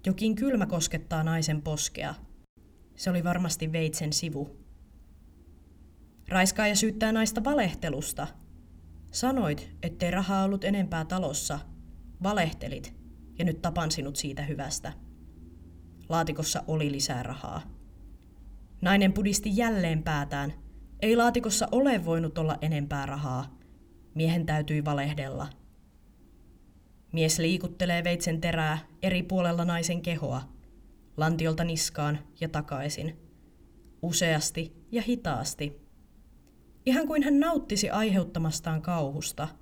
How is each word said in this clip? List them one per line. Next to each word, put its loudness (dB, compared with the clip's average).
jokin 2
kylmä 2
koskettaa -2
naisen 0
poskea. -4
Se -4
oli 0
varmasti 0
veitsen 0
sivu. -4
Raiskaaja 4
syyttää 2
naista 2
valehtelusta. 0
"Sanoit, 0
ettei 0
rahaa 2
ollut 2
enempää 0
talossa. -2
Valehtelit, 0
ja 2
nyt 0
tapan 0
sinut -4
siitä -4
hyvästä." -6
Laatikossa 0
oli 2
lisää -2
rahaa. -8
Nainen 6
pudisti 2
jälleen 2
päätään. -2
Ei 6
laatikossa 4
ole 4
voinut 0
olla 0
enempää 0
rahaa. -4
Miehen 2
täytyi 0
valehdella. -2
Mies 4
liikuttelee 0
veitsen 0
terää 0
eri 2
puolella 2
naisen 0
kehoa, -2
lantiolta 2
niskaan 0
ja -2
takaisin. -4
Useasti 0
ja 0
hitaasti. -2
Ihan 4
kuin 4
hän 6
nauttisi 2
aiheuttamastaan 2
kauhusta. -2